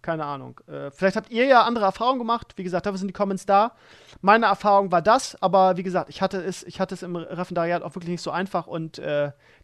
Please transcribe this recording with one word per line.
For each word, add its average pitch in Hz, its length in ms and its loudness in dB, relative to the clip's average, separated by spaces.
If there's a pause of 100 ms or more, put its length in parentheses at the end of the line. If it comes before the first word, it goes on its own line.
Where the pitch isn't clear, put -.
Keine 160 220 -6
Ahnung. 135 420 -12
Äh, 143 240 -12
vielleicht 190 260 0
habt 214 140 -8
ihr 240 160 0
ja 254 160 8
andere 233 220 0
Erfahrungen 240 340 0
gemacht. 233 380 -4
Wie 196 80 -10
gesagt, 180 200 -4
dafür 196 140 -4
sind 190 80 -6
die 185 80 -8
Comments 196 320 -4
da. 202 300 4 (440)
Meine 220 260 6
Erfahrung 196 440 4
war 175 100 4
das, 214 400 2
aber 190 360 4
wie 180 80 -6
gesagt, 180 260 -4
ich - 100 -10
hatte 190 220 -2
es, 175 220 -8
ich - 160 -10
hatte 190 140 -6
es 185 100 -12
im 180 100 -8
Referendariat 170 680 -4
auch 160 100 -12
wirklich 175 160 -10
nicht 175 100 -6
so 156 120 -8
einfach 180 340 -4
und, 160 320 -10
äh, 147 320 -2 (340)